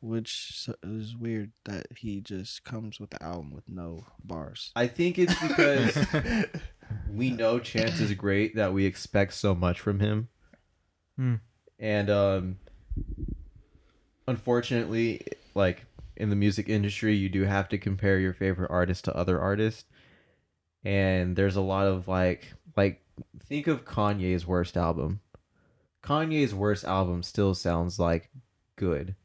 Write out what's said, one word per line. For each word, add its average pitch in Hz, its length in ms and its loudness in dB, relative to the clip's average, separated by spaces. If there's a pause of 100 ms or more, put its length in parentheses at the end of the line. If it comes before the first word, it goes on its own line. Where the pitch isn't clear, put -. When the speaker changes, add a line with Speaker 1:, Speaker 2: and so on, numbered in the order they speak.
Speaker 1:
Which - 640 -8
s-, 113 140 -8
is 110 340 -10
weird 113 360 -6 (120)
that 101 220 -8 (100)
he 101 240 -8
just 98 440 -12
comes 113 360 -10
with 104 100 -14
the - 120 -14
album 80 320 -10
with - 140 -18
no 85 360 -12 (180)
bars. - 540 -12
Speaker 2:
I 120 100 2
think 170 320 -2
it's 180 220 4
because 143 560 4 (800)
Speaker 3:
<laughs> - 380 -8
Speaker 2:
we 120 180 0
know 113 280 2
Chance 113 420 0
is 104 140 2
great 101 420 2
that 101 160 2
we 98 140 4
expect 98 480 0
so 101 200 2
much 87 260 2
from 98 200 0
him. 107 280 2 (880)
Speaker 4:
Hmm. 127 180 2 (440)
Speaker 2:
And, 104 320 0
um, 95 460 2 (1700)
unfortunately, 117 960 0 (340)
like, 95 320 2 (300)
in 107 140 0
the 101 60 2
music 101 320 2
industry, 107 480 2
you 98 120 2
do 95 160 2
have 98 260 2
to 101 80 -2
compare 98 400 2
your 95 160 2
favorite 92 360 -2
artist 90 360 0
to - 100 -2
other 90 240 2
artists. 104 440 0 (1000)
And 95 520 2
there's 95 200 4
a 101 40 2
lot 95 260 2
of, 92 220 0
like, 92 440 0 (240)
like, 98 260 2 (440)
think 143 200 -4
of 147 180 0
Kanye's 92 600 0
worst 87 300 0
album. 82 440 -2 (840)
Kanye's 151 520 0
worst 101 300 0
album 90 380 0
still 98 320 2
sounds, 87 440 0
like, 85 320 0 (460)
good. 87 380 -2 (100)